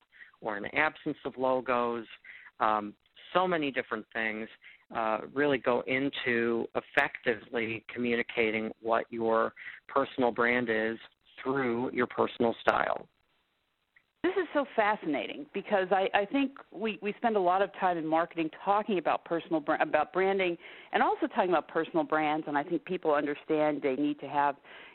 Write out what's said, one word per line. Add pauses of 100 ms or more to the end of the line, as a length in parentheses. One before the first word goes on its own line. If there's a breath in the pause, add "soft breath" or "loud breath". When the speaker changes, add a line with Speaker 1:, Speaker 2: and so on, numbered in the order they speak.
(400 loud breath)
Speaker 1:
or
an
absence
of
logos. (560 loud breath)
Um, (380)
so
many
different
things, (460 loud breath)
uh, (160)
really
go
into (100)
effectively
communicating (100)
what
your (360 loud breath)
personal
brand
is (460)
through
your
personal
style. (1160)
Speaker 2:
This
is
so (100)
fascinating
because
I,
I
think (220)
we,
we
spend
a
lot
of
time
in
marketing (140)
talking
about
personal
br-,
about
branding (340 loud breath)
and
also
talking
about
personal
brands.
And
I
think
people
understand
they
need
to
have, (380 loud breath)